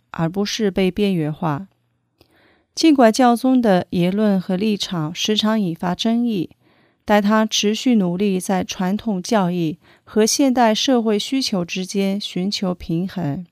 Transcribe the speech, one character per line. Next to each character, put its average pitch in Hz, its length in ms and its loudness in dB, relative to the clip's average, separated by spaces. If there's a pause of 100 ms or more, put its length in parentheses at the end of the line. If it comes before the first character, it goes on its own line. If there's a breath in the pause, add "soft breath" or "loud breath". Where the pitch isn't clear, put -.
(120)
而 165 160 -2
不 196 160 -2
是 208 280 -2
被 190 180 0
边 196 240 0
缘 156 180 -2
化。 156 360 -4 (1040 soft breath)
尽 320 220 4
管 240 160 6
教 240 240 4
宗 254 260 2
的 190 300 2
言 180 240 0
论 208 240 2
和 185 160 -4
立 208 220 -2
场 160 360 -6
时 214 220 -2
常 214 240 0
引 175 160 -2
发 180 180 -4
争 233 320 0
议， 202 260 -4 (520 soft breath)
但 208 180 4
他 220 240 2
持 214 280 0
续 240 220 2
努 180 200 2
力 190 240 0
在 185 240 -2
传 190 320 -4
统 202 260 -4
教 190 280 0
义 175 300 -2 (240 soft breath)
和 214 220 2
现 262 280 2
代 233 200 4
社 240 280 2
会 214 160 0
需 269 240 -2
求 185 240 -2
之 185 200 -6
间 196 360 -2
寻 185 280 -4
求 185 240 -4
平 175 340 -4
衡， 170 440 -6